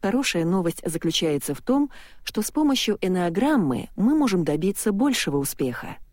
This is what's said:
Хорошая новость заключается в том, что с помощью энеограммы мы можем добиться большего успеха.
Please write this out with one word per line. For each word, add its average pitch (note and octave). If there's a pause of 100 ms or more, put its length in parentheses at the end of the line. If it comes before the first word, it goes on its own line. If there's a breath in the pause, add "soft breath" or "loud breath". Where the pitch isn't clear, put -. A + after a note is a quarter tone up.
Хорошая F#3+
новость F3
заключается D#3+
в -
том, C#4 (340 loud breath)
что -
с -
помощью C#4
энеограммы F3+
мы A#3+
можем G3+
добиться E3+
большего G3+
успеха. C3 (160)